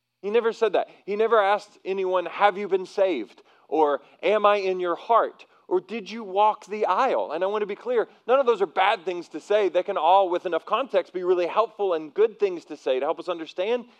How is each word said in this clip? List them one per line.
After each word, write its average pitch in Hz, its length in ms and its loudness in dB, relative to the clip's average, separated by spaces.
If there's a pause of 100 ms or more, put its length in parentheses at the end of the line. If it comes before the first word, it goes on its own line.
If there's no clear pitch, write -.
(220)
He 196 80 -6
never 226 240 0
said 220 200 0
that. - 140 0 (200)
He 196 80 -4
never 220 260 2
asked 196 420 -2
anyone, 185 440 -2
"Have 190 280 2
you 208 120 -6
been 185 180 0
saved?" 175 560 -2 (260)
Or, 147 340 2 (200)
"Am 208 240 2
I 208 120 4
in 190 220 -2
your 175 160 -2
heart?" 196 520 0 (200)
Or, 185 140 0
"Did 190 300 -10
you 226 120 -12
walk 202 440 0
the 208 180 -6
aisle?" 170 460 0
And 165 120 -6
I 190 40 0
want 208 160 -4
to - 20 -2
be 190 100 -8
clear, 226 320 -2 (200)
none 254 120 4
of 269 60 0
those 226 160 2
are 196 60 2
bad 190 360 0
things 175 260 -8
to 160 100 -12
say. 202 280 2
They 170 140 0
can - 160 -6
all, 180 320 4
with 170 160 -2
enough 165 180 -4
context, 214 480 -2
be 185 120 -6
really 180 240 2
helpful 202 480 -2
and 156 180 -8
good 214 260 0
things 180 260 -2
to 151 120 -14
say 131 220 -2
to 135 80 -2
help 160 100 -4
us 170 120 -10
understand 185 560 -6 (140)